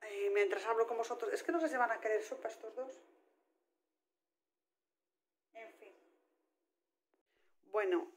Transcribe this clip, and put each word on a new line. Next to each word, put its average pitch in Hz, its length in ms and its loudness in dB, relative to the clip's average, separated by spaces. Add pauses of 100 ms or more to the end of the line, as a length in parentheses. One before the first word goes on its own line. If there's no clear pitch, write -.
eh, 202 300 -2
mientras 202 340 4
hablo 226 200 4
con 233 100 -2
vosotros. 226 360 -2
Es - 100 -4
que 339 100 0
no 339 80 2
sé 320 80 2
si 262 80 0
van 240 140 4
a 220 100 -2
querer 220 220 2
sopa - 260 -8
estos - 260 -12
dos. - 260 -10 (2500)
En 226 220 -20
fin. 196 200 -20 (1800)
Bueno, 185 460 2